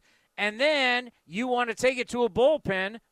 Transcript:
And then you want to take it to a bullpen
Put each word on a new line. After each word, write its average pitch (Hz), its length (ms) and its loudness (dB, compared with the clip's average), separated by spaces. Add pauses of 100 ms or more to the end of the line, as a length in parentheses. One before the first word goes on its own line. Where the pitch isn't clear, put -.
(380)
And 208 220 -4
then 254 520 0 (140)
you 208 220 -6
want 240 220 0
to 220 60 -4
take 254 220 0
it 247 120 -4
to 240 140 -2
a 226 60 2
bullpen 214 680 0 (120)